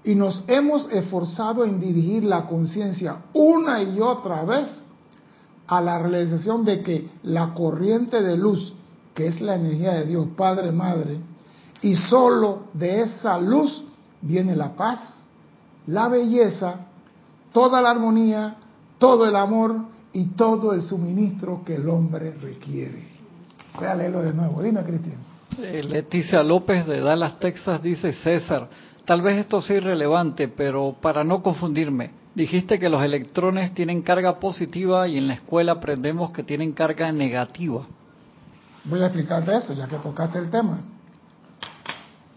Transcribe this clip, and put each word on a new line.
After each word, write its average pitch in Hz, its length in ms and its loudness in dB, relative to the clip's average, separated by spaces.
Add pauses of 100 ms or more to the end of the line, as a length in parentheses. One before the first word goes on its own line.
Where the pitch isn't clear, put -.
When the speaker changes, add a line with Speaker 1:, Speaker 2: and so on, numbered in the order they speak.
Speaker 1:
Y 208 120 2
nos 196 320 0
hemos 285 440 2
esforzado 190 720 -2
en 196 140 0
dirigir 180 440 0
la 185 240 0
conciencia 170 680 -4 (160)
una 302 500 6
y 190 160 -4
otra 202 460 -2
vez 254 380 -2 (840)
a 180 140 2
la 170 180 0
realización 175 640 0
de 208 180 0
que 160 300 -4 (120)
la 165 300 -2
corriente 202 720 0
de 175 140 2
luz, 196 360 0 (400)
que 160 140 -2
es 165 140 -4
la 202 140 -2
energía 165 380 0
de 160 120 -2
Dios, 165 220 -2 (100)
Padre, 190 340 0
Madre, 165 480 -2 (640)
y 196 140 2
solo 233 680 4 (100)
de 175 280 0
esa 220 360 -2
luz 269 460 2 (380)
viene 185 340 0
la 139 180 -2
paz, - 500 -6 (600)
la 202 220 0
belleza, 226 800 2 (640)
toda 254 300 6
la 240 100 4
armonía, 220 640 2 (420)
todo 240 300 6
el 208 80 4
amor 220 460 2 (320)
y 185 160 -2
todo 220 440 2
el 175 80 0
suministro 180 840 -2
que 170 100 -4
el 147 140 -2
hombre 160 460 0
requiere. 135 760 -12 (680)
Voy 185 100 -6
a 190 80 -2
leerlo 180 260 -2
de 160 120 -2
nuevo. 160 280 -2
Dime, 208 220 0
Cristian. 165 320 -6 (420)
Speaker 2:
Eh, 185 240 -8
Leticia 156 640 0
López 175 420 2
de 147 140 -2
Dallas, 156 400 0
Texas, 180 420 -2
dice: 170 300 -2
César, 160 560 0 (380)
tal 175 160 4
vez 202 160 2
esto 208 240 0
sea 202 160 0
irrelevante, 160 680 2
pero 139 540 -2
para 151 220 0
no 180 180 0
confundirme, 151 680 -2 (240)
dijiste 180 420 0
que 180 120 0
los 143 140 2
electrones 180 680 0
tienen 175 300 -2
carga 180 360 2
positiva 185 680 0
y 156 100 -2
en 135 100 0
la 135 60 0
escuela 170 400 0
aprendemos 160 580 -4
que 151 120 -10
tienen 147 300 -4
carga 160 380 -2
negativa. 131 720 -4 (1040)
Speaker 1:
Voy 165 160 -2
a 180 60 2
explicarte 165 480 0
eso, 226 180 -2
ya 131 140 -8
que 151 100 -8
tocaste 160 400 -6
el 175 120 -6
tema. 208 300 -2 (1600)